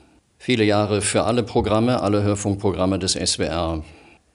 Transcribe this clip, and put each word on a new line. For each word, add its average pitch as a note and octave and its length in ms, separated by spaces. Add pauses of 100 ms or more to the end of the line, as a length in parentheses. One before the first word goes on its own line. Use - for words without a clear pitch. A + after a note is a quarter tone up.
(360)
Viele A#2 280
Jahre G#2 360
für G2 240
alle A#2 200
Programme, A#2 580
alle G#2 200
Hörfunkprogramme G2 760
des F#2 180
S - 220
W F#2+ 60
R, D#2+ 380 (520)